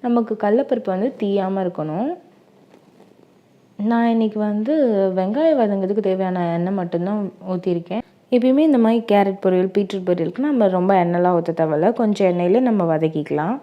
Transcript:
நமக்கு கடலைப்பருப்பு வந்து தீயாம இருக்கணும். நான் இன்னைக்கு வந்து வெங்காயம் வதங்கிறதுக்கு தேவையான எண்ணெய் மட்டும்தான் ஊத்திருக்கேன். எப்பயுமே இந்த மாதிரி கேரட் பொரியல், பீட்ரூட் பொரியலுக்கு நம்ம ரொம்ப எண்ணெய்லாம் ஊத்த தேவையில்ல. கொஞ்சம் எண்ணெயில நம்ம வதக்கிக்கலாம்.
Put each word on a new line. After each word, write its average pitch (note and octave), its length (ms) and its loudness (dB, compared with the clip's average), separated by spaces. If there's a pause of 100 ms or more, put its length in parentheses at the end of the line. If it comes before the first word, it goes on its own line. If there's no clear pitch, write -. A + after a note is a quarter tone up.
நமக்கு A#3+ 280 0 (100)
கடலைப்பருப்பு A#3 500 0
வந்து G3 160 -2 (120)
தீயாம G3 420 -2
இருக்கணும். F3 480 -6 (1800)
நான் A#3 220 2
இன்னைக்கு A3 300 0
வந்து G#3+ 300 -2 (440)
வெங்காயம் C4+ 440 0
வதங்கிறதுக்கு G3+ 460 0
தேவையான F#3 460 -2
எண்ணெய் F3 260 -2
மட்டும்தான் F3+ 400 -4 (360)
ஊத்திருக்கேன். F3+ 500 -4 (320)
எப்பயுமே C4 320 4
இந்த C4+ 160 4
மாதிரி A3+ 160 2 (100)
கேரட் G3 320 2
பொரியல், F#3 320 2
பீட்ரூட் G3 360 -2
பொரியலுக்கு F3 360 -2
நம்ம A#3+ 300 4
ரொம்ப F#3 260 0
எண்ணெய்லாம் F3 360 2
ஊத்த E3 200 -4
தேவையில்ல. D#3+ 320 2 (100)
கொஞ்சம் G#3 300 2
எண்ணெயில F3 380 2
நம்ம G3 240 0
வதக்கிக்கலாம். D#3 680 -2